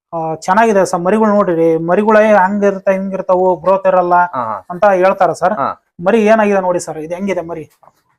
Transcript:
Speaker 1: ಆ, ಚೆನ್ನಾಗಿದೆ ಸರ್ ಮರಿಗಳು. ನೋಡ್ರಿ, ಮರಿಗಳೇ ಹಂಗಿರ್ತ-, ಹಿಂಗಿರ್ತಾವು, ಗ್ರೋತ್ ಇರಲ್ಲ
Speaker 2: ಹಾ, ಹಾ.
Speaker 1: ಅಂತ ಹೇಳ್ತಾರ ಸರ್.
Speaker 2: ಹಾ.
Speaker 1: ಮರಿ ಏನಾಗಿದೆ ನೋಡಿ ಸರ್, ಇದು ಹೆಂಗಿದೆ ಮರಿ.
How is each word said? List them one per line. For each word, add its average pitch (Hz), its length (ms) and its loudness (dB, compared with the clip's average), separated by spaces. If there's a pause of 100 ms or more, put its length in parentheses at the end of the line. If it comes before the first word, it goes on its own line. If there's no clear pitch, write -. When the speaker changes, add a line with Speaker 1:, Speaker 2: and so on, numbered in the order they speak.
(140)
Speaker 1:
ಆ, 160 200 -6
ಚೆನ್ನಾಗಿದೆ 196 500 2
ಸರ್ 180 160 -2
ಮರಿಗಳು. 214 280 0
ನೋಡ್ರಿ, 165 500 2
ಮರಿಗಳೇ 214 540 2
ಹಂಗಿರ್ತ-, 202 580 0
ಹಿಂಗಿರ್ತಾವು, 185 680 0
ಗ್ರೋತ್ 190 300 0
ಇರಲ್ಲ 180 280 2
Speaker 2:
ಹಾ, 175 300 0
ಹಾ. 104 260 -8
Speaker 1:
ಅಂತ 180 140 -2
ಹೇಳ್ತಾರ 190 480 2
ಸರ್. 175 200 -2
Speaker 2:
ಹಾ. 123 300 -6 (240)
Speaker 1:
ಮರಿ 220 160 2
ಏನಾಗಿದೆ 208 380 2
ನೋಡಿ 185 200 -2
ಸರ್, 160 180 -10
ಇದು 160 160 -10
ಹೆಂಗಿದೆ 185 260 -4
ಮರಿ. 165 280 -10 (500)